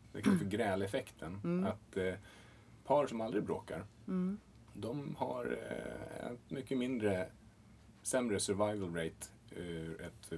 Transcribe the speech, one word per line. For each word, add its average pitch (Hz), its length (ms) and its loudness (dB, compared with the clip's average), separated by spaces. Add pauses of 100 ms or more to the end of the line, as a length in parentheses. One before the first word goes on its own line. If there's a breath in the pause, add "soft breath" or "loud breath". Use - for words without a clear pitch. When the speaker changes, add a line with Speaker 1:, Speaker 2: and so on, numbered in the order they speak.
(140)
Speaker 1:
Det 104 80 -6
kallas 101 180 6
för 101 60 -2
gräleffekten. 98 1000 0
Speaker 2:
Mm. 175 220 2
Speaker 1:
Att, - 320 -4
eh, 92 160 2 (720 soft breath)
par 139 220 6
som 117 140 -2
aldrig 110 220 0
bråkar, - 420 -4 (220)
Speaker 2:
Mm. 185 300 0 (360)
Speaker 1:
de 135 420 -4
har, 123 420 -2 (120)
eh, - 600 -6
ett 120 200 -10
mycket 135 260 -2
mindre, 107 500 2 (760)
sämre 120 360 4
survival 101 560 2
rate 82 320 -2 (240)
ur 82 500 -6
ett - 360 -10